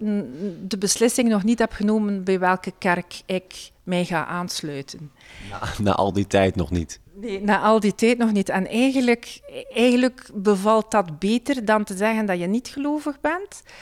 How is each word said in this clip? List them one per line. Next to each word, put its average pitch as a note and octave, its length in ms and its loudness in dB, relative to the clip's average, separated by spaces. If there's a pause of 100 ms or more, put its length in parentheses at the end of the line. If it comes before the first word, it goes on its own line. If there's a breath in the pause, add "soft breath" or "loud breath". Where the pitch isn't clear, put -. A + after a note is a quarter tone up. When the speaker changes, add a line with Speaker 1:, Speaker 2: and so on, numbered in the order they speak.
Speaker 1:
n-, G3+ 640 -4
de G3 100 -4
beslissing A3+ 500 2
nog G#3 140 2
niet A3+ 160 2
heb A3+ 140 0
genomen G#3 520 0
bij F#3+ 140 2
welke F#3 400 0
kerk F3 480 -2
ik - 440 -8 (120)
mij F3+ 220 0
ga E3+ 220 -4
aansluiten. D#3+ 840 -8 (400 loud breath)
Speaker 2:
Na, G2+ 100 -10 (180)
na G#2 160 4
al G2 180 2
die G2 140 0
tijd F#2+ 300 4
nog F2 140 -2
niet? E2+ 300 -2 (120)
Speaker 1:
Nee, G3 300 -8
na G3+ 180 2
al G#3+ 200 4
die G3 140 2
tijd A#3+ 240 2
nog A#3 140 2
niet. G3 160 0
En F#3+ 180 -2
eigenlijk, B3 760 0 (340)
eigenlijk B3 600 2
bevalt G#3 560 2
dat F3 280 0
beter A#3+ 460 0
dan G#3+ 200 2
te G3 120 -10
zeggen A3 300 0
dat F#3 120 0
je F3 80 -2
niet G#3+ 220 -2
gelovig D4 520 -6
bent. F4+ 420 -6 (200 loud breath)